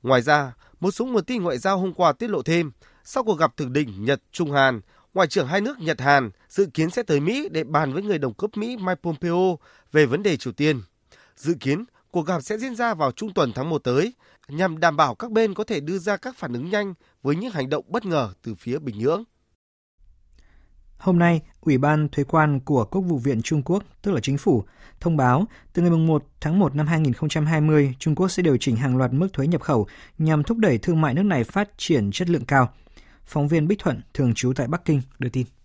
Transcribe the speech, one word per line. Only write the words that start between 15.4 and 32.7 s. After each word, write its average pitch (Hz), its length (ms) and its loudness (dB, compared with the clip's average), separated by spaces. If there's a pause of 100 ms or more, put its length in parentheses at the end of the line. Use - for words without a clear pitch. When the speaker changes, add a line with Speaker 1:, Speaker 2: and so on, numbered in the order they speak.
Speaker 1:
có 208 100 -8
thể 202 160 -6
đưa 165 180 -6
ra 196 200 -4
các 254 200 -12
phản 127 160 -8
ứng 135 160 -6
nhanh 202 240 -2 (300)
với 143 120 0
những 220 160 -6
hành 139 180 -4
động 147 180 -4
bất 220 180 -6
ngờ 147 240 0 (140)
từ 110 120 -8
phía 127 240 -6
Bình 131 180 -8
Nhưỡng. 156 260 0 (1700)
Speaker 2:
Hôm 175 220 2
nay, 170 220 4 (200)
Ủy 139 160 2
ban 151 320 2
Thuế 143 140 -2
quan 147 360 2
của 131 260 0
Quốc 196 160 -4
vụ 170 160 -2
viện 120 240 -2
Trung 151 240 -2
Quốc, 185 180 -2 (180)
tức 202 100 -2
là 151 120 0
chính 139 140 -2
phủ, 127 260 2 (360)
thông 165 180 0
báo 131 280 4 (280)
từ 175 80 0
ngày 175 100 4
mùng 160 160 2
một 156 160 2 (160)
tháng 165 200 0
một 143 160 2
năm 151 120 0
hai 160 120 2
nghìn 139 140 2
không 151 160 -2
trăm 151 160 0
hai 156 160 2
mươi, 151 380 4
Trung 151 160 0
Quốc 185 120 2
sẽ 185 160 -2
điều 143 140 4
chỉnh 117 180 0
hàng 127 220 0
loạt 127 160 2
mức 170 200 0
thuế 139 140 -2
nhập 165 140 0
khẩu 117 260 0 (300)
nhằm 156 260 2
thúc 233 140 -2
đẩy 180 200 4
thương 160 240 0
mại 135 120 2
nước 180 100 0
này 160 200 0
phát 202 340 -2
triển 107 340 0
chất 175 180 -4
lượng 147 160 0
cao. 131 280 2 (540)